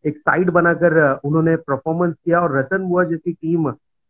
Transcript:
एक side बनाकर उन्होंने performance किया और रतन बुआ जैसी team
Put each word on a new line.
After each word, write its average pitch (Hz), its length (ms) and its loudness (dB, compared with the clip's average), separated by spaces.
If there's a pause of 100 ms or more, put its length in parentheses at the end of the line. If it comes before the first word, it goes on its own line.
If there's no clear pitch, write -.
एक 151 100 -4
side 170 320 0
बनाकर 165 720 2
उन्होंने 160 320 2
performance 165 600 -4 (100)
किया 170 140 2
और 143 200 0
रतन 160 180 -4
बुआ 180 260 0
जैसी 165 300 -4
team 160 380 -2 (380)